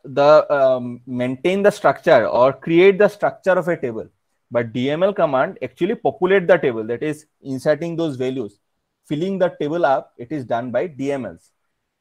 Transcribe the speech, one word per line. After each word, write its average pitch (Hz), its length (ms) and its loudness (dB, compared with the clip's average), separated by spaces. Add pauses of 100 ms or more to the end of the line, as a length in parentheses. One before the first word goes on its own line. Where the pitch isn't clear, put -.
the, 143 500 4
um, 127 520 0
maintain 131 560 -4
the 202 100 4
structure 139 560 2
or 123 240 2
create 175 460 4
the 208 100 4
structure - 440 -2
of 175 160 0
a 170 100 -2
table. 120 320 -8 (440)
But 117 200 -2
D 127 180 -2
M 160 120 -2
L 196 100 0
command 143 480 0
actually 175 340 -4
populate 180 520 0
the 185 100 6
table, 117 260 -2
that 117 180 -6
is 151 240 -6 (160)
inserting 147 540 -4
those 156 220 -4
values, 127 420 -6 (460)
filling 180 340 -4
the 180 180 0
table 160 280 -2
up, 139 320 -2
it 123 160 -14
is 143 100 -8
done 120 280 -6
by 135 160 -2
D 139 260 -6
M 131 120 -6
Ls. 82 260 -16 (500)